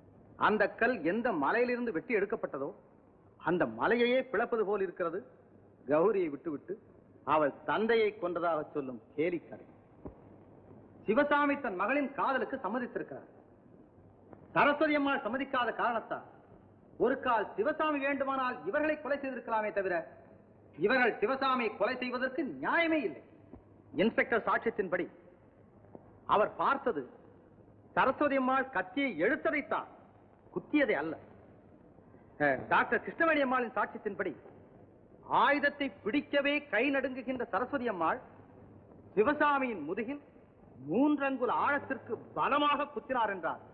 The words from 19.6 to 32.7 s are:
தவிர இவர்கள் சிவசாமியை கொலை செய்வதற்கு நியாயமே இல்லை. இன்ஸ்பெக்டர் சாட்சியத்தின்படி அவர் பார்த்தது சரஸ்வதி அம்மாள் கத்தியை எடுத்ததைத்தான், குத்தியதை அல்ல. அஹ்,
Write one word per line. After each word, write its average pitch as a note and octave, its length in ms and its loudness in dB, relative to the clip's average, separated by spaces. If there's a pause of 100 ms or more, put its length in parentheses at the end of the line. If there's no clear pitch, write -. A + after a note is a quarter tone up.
தவிர F#3 440 -2 (640)
இவர்கள் A3+ 400 4
சிவசாமியை B3+ 580 0
கொலை A#3+ 200 0
செய்வதற்கு B3+ 480 -4
நியாயமே C4 580 0
இல்லை. E3+ 200 -4 (720)
இன்ஸ்பெக்டர் A3+ 500 2
சாட்சியத்தின்படி F#3+ 640 -2 (1200)
அவர் G3+ 320 4
பார்த்தது G#3+ 420 0 (920)
சரஸ்வதி C4+ 440 2
அம்மாள் B3+ 340 0
கத்தியை A#3 360 -2 (140)
எடுத்ததைத்தான், C#4+ 640 -2 (680)
குத்தியதை G#3+ 480 2
அல்ல. D#3+ 120 -4 (1300)
அஹ், C#3 180 2 (140)